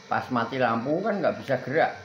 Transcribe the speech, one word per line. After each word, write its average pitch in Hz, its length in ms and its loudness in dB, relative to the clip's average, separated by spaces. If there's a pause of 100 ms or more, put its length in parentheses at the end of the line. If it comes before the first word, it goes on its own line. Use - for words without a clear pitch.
pas 113 240 -2
mati 120 240 0
lampu 123 480 2
kan 202 140 0
nggak 120 240 0
bisa 127 160 0
gerak 135 460 0